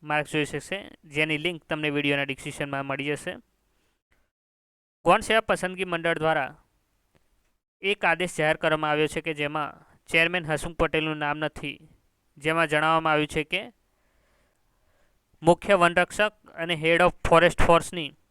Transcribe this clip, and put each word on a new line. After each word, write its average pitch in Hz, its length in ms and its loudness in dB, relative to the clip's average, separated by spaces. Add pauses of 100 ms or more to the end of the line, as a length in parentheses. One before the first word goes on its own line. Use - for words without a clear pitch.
માર્ક્સ 151 300 -4
જોઈ 151 120 0
શકશે, 175 340 -8 (260)
જેની 151 340 -2
લિંક 165 260 -6
તમને 151 260 -4
વીડિયોના 143 340 0
ડિસ્ક્રિપ્શનમાં 139 640 -8
મળી 139 180 -8
જશે. 147 320 -6 (1700)
ગૌણ 190 160 6
સેવા 220 200 2
પસંદગી 185 440 -4
મંડળ 170 340 -2
દ્વારા 156 360 0 (1300)
એક 196 220 -2
આદેશ 170 340 0
જાહેર 156 180 2
કરવામાં 156 340 0
આવ્યો 151 160 2
છે 160 140 -6
કે 156 140 -8
જેમાં 147 520 -8 (200)
ચેરમેન 170 400 0
હસમુખ 156 300 -4
પટેલનું 156 400 -2
નામ 151 220 -4
નથી, 151 500 -8 (480)
જેમાં 160 300 0
જણાવવામાં 156 460 2
આવ્યું 151 140 2
છે 151 180 -4
કે 185 180 -6 (1800)
મુખ્ય 170 320 4
વનરક્ષક 180 760 0
અને 165 240 -6
head 170 320 4
of 170 80 2 (140)
forest 165 400 6
force-ની 165 420 2 (200)